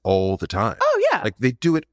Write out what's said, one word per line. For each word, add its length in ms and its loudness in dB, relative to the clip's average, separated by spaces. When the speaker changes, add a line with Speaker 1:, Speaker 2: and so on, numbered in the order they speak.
Speaker 1:
all 320 2
the 100 -6
time. 340 -2
Speaker 2:
Oh, 300 2
yeah. 140 -2
Speaker 1:
Like, 140 -6
they 140 0
do 240 0
it 160 -6